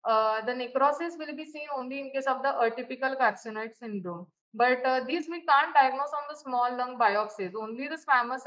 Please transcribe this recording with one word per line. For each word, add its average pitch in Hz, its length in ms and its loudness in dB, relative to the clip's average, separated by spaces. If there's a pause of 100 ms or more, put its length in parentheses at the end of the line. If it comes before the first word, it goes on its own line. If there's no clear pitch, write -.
Uh, 220 440 2
the 247 80 -2
necrosis 277 640 0
will 302 160 -8
be 311 100 -10
seen 302 220 -12 (100)
only 254 220 -6
in 269 100 -8
case 269 160 -4
of 262 160 0
the 277 80 2
atypical 254 720 -2
carcinoid 220 580 0
syndrome. 180 480 -8 (260)
But, 247 320 4
uh, 262 240 2
these 311 220 -4
we 339 160 -8
can't 294 300 4
diagnose 269 360 4
on 294 160 -6
the 302 80 -10
small 247 400 -2
lung 247 240 -4
biopsies. 208 560 2
Only 226 320 -8
the 311 100 -8
squamous 254 500 0